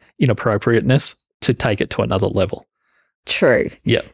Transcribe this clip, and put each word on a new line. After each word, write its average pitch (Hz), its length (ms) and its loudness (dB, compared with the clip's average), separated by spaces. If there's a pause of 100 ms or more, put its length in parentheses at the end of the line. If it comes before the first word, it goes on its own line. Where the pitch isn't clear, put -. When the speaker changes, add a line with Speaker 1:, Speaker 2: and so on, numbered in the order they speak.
(200)
Speaker 1:
inappropriateness 120 960 0 (260)
to - 120 2
take 104 260 -2
it - 100 -4
to - 120 -4
another 107 260 0
level. - 380 -2 (600)
Speaker 2:
True. - 420 0 (140)
Speaker 1:
Yeah. - 200 0 (120)